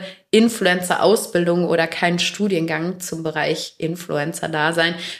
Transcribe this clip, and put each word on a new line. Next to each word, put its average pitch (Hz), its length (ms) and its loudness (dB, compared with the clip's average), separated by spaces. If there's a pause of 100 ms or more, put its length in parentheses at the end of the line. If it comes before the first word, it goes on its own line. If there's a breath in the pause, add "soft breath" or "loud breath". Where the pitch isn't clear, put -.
(300 loud breath)
Influencer-Ausbildung 180 1400 2
oder 165 220 2
keinen 175 320 0
Studiengang 175 800 -2
zum 165 240 -8
Bereich 156 540 -4
Influencer-Dasein. 160 1160 -2 (240 loud breath)